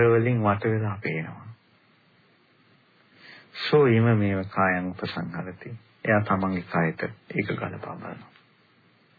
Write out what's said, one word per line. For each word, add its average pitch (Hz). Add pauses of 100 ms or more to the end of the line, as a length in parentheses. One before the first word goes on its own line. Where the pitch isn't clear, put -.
වලින් 117
වට 104
වෙලා 107
පේනවා. - (2000)
සෝ ීම 147 (260)
මේව 98
කායං 92
උපසංහරති. 87 (240)
එයා 107
තමන්ගේ 95
කයට 82 (260)
ඒක -
ගලපා -
බලනවා. - (880)